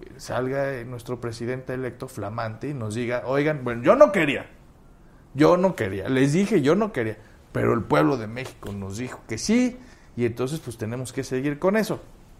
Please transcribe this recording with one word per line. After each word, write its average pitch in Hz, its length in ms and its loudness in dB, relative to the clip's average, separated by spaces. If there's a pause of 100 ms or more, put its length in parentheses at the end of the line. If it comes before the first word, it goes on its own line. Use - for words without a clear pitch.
(180)
salga, 135 560 -4
eh, 120 120 -8
nuestro 123 360 -10
presidente 120 520 -6
electo 127 360 -8
flamante 110 600 -8
y 147 40 -6
nos 110 220 -6
diga, 120 300 -2
"Oigan, 143 380 0
bueno, 120 200 -4
yo 180 120 8
no 285 160 8
quería, 156 360 0 (840)
yo 156 240 6
no 185 180 2
quería, 98 340 -4
les 135 240 4
dije, 196 280 4
yo 139 140 4
no 208 160 0
quería, 110 260 -2 (360)
pero 120 200 2
el 117 100 2
pueblo 147 340 4
de 110 100 -8
México 117 460 -10
nos 98 240 -8
dijo 127 300 -8
que 110 100 -6
sí, 247 420 2 (380)
y 120 80 2
entonces, 127 340 -2
pues, - 180 -12
tenemos 117 360 -6
que 135 100 -4
seguir 139 360 -2
con 190 180 2
eso". 196 240 0 (380)